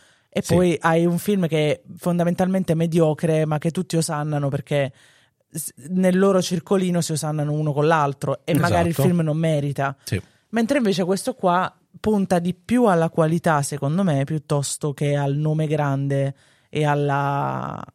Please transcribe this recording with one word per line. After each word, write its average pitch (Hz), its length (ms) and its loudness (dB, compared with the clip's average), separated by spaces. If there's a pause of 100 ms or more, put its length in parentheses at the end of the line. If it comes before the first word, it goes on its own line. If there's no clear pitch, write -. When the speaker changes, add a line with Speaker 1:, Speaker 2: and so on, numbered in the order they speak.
(280)
Speaker 1:
e - 140 -4
Speaker 2:
Sì. - 100 0
Speaker 1:
poi 175 280 4
hai 170 240 2
un 175 120 2
film 190 300 0
che 151 240 0
è - 100 -4 (160)
fondamentalmente 180 800 0
mediocre, 160 720 2
ma 156 120 -2
che 160 140 -2
tutti 175 240 -4
osannano 151 540 -2
perché 139 420 -2 (580)
s-, - 220 -10 (180)
nel 185 300 2
loro 196 220 4
circolino 180 600 0
si 160 120 -4
osannano 151 400 -4
uno 151 180 -2
con 147 160 0
l'altro 147 560 0
e 175 120 -2
magari 170 340 2
il 165 40 -2
Speaker 2:
Esatto. 143 140 2
Speaker 1:
film 175 140 2
non 156 160 0
merita. 143 680 -2
Speaker 2:
Sì. 90 180 -4 (280)
Speaker 1:
Mentre 240 280 0
invece 196 280 0
questo 190 280 -2
qua 180 400 0 (260)
punta 196 400 2
di 175 140 -2
più 240 320 0
alla 165 240 4
qualità, 160 520 2
secondo 147 420 -2
me, 143 220 2
piuttosto 147 680 -4
che 143 220 0
al 143 200 0
nome 156 300 0
grande 139 680 0 (340)
e 151 160 -2
alla, 139 960 -2 (140)